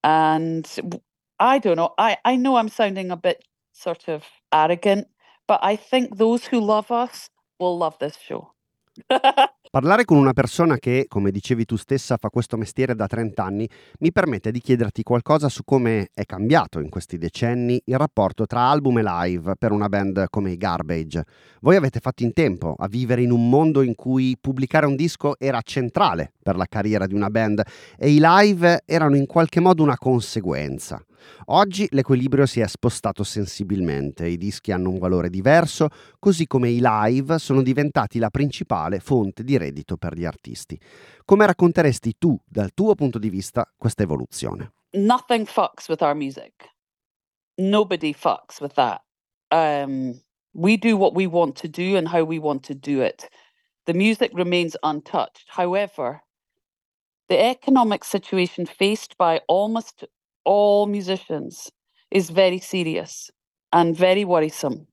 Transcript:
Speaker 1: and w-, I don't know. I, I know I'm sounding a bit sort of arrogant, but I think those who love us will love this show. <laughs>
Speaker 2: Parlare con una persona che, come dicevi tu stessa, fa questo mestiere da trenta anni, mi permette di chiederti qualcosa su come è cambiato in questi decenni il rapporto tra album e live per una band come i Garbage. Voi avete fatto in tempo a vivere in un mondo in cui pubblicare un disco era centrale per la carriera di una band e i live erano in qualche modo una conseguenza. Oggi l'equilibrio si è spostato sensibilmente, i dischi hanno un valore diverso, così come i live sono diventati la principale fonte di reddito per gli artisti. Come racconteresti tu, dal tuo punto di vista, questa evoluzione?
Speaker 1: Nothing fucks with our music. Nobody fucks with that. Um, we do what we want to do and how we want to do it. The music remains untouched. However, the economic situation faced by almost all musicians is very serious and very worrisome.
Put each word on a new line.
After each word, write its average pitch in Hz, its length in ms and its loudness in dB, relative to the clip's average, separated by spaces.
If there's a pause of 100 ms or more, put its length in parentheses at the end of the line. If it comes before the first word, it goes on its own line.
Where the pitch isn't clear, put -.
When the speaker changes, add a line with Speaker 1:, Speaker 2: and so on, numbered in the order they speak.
Speaker 1:
and 160 600 2 (200)
w-, 170 160 -10 (400)
I 254 180 4
don't 180 180 2
know. 165 220 -2
I, 214 260 2
I 254 120 2
know 254 200 0
I'm 220 120 0
sounding 190 420 -4
a 175 60 -6
bit - 280 -2 (280)
sort - 360 -10
of 151 160 -8 (280)
arrogant, 175 560 2 (380)
but - 160 2
I 208 140 0
think 233 420 -4
those 226 280 0
who 240 140 -2
love 214 300 -2
us 240 400 -6 (280)
will 180 200 -2
love 160 200 -4
this 147 180 -8
show. - 360 -14 (560)
<laughs> 262 500 2 (120)
Speaker 2:
Parlare 190 360 4
con 160 100 6
una 135 160 6
persona 139 460 2
che, 127 300 0
come 98 220 0
dicevi 113 360 -2
tu 113 100 -4
stessa, 127 400 -4
fa 107 140 -6
questo 120 260 -4
mestiere 123 380 -4
da 107 120 -2
trenta 110 380 -4
anni, 101 240 -4 (300)
mi 160 140 2
permette 131 380 0
di 120 100 -4
chiederti 117 420 0
qualcosa 143 480 2
su - 120 -12
come 113 520 0
è 101 100 -6
cambiato 104 560 0
in 76 80 -6
questi 87 300 -10
decenni 120 680 -2
il 127 140 -2
rapporto 107 480 0
tra 120 160 -2
album 135 360 4
e 113 40 2
live 90 560 -2
per 110 140 0
una 104 180 0
band 98 400 -2
come 98 220 -4
i 87 40 -6
Garbage. 82 680 -2 (380)
Voi 165 160 6
avete 135 240 0
fatto - 220 -6
in 120 100 0
tempo 87 460 0
a 98 100 -6
vivere 120 320 -2
in 120 100 2
un 120 200 4
mondo 143 320 4
in 120 120 0
cui 131 460 -2
pubblicare 135 460 0
un 139 100 0
disco 147 420 -2
era 131 220 -2
centrale 120 720 -2 (100)
per 92 140 -2
la 92 100 -2
carriera 104 400 -2
di 92 60 -4
una 101 160 -2
band 107 340 0 (360)
e 143 120 2
i 147 80 8
live 175 680 6
erano 156 300 2
in 139 100 2
qualche 165 340 0
modo 175 220 4
una 139 160 2
conseguenza. 85 1040 -4 (440)
Oggi 190 440 2
l'equilibrio 135 560 2
si 120 140 -2
è 107 60 2
spostato - 580 -4
sensibilmente, 87 1000 -4
i 87 100 -2
dischi 101 360 -8
hanno 92 180 -2
un 92 80 -4
valore 90 320 0
diverso, 147 580 2 (300)
così 170 280 2
come 123 240 0
i 120 100 0
live 127 580 2
sono 139 240 2
diventati 131 560 0
la 113 120 0
principale 98 720 -2
fonte 113 440 -2
di 131 120 0
reddito 76 400 -6
per 82 180 -8
gli 85 100 -8
artisti. - 540 -12 (460)
Come 208 220 4
racconteresti 165 720 2
tu, 165 260 0
dal 101 300 -6
tuo 208 200 2
punto 131 240 -2
di 107 120 -4
vista, 98 460 -6
questa - 260 -4
evoluzione? 65 680 -8 (200)
Speaker 1:
Nothing 220 540 0
fucks - 420 -4
with 160 140 -2
our 147 120 2
music. 139 380 -10 (1040)
Nobody 185 580 0
fucks - 460 -4
with 143 140 -10
that. 120 280 0 (480)
Um, 139 720 -2 (320)
we 190 240 2
do 226 200 2
what 190 180 2
we 190 120 0
want 165 340 -2
to 170 80 -10
do 185 280 -2
and 165 120 -2
how 170 160 2
we 160 140 -6
want 147 280 -4
to 147 80 -10
do 135 280 -2
it. - 260 -4 (560)
The 170 100 -4
music 214 400 0
remains 175 480 -2
untouched. 151 640 -6
However, 180 760 -4 (1080)
the 185 100 2
economic 247 640 2
situation 180 600 -4
faced - 500 -4
by 165 320 2
almost 214 580 -2 (420)
all 208 380 4
musicians 185 840 -8 (400)
is 175 200 0
very 185 280 2
serious 170 720 -6 (400)
and 170 240 2
very 185 300 2
worrisome. 156 680 -2